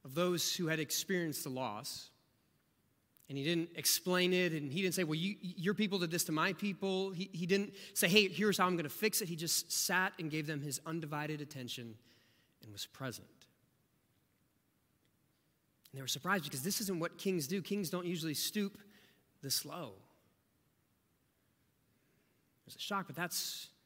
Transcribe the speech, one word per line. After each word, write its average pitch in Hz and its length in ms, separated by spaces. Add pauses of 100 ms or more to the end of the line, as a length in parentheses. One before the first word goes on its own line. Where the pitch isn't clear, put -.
of 135 100
those 180 400
who 175 120
had 156 120
experienced 165 640
the 147 60
loss, 127 580 (1200)
and 139 80
he 139 80
didn't 170 300
explain 180 580
it, 180 180
and 147 220
he 190 80
didn't 180 120
say, 185 120
"Well, 156 100
you, 190 260
your 185 320
people 202 260
did 170 120
this 170 140
to 160 80
my 170 180
people." 190 600
He, 190 200
he 170 140
didn't 196 280 (200)
say, 196 160
"Hey, 202 180
here's 190 300
how 185 80
I'm 180 100
gonna 151 140
fix 214 320
it." 180 80
He 170 80
just - 340
sat 185 480
and 160 100
gave 151 180
them 151 120
his 139 260
undivided 151 540
attention 123 560 (680)
and 107 120
was - 140
present. 127 400 (2750)
And 135 60
they 135 40
were 127 80
surprised 175 340
because 139 180
this 196 200
isn't 185 180
what 170 180
kings 180 300
do. 185 140
Kings 196 280
don't 180 160
usually 160 280
stoop 202 440 (640)
this - 240
low. 151 280 (2750)
There's - 100
a - 40
shock, 196 280
but 139 80
that's - 540 (160)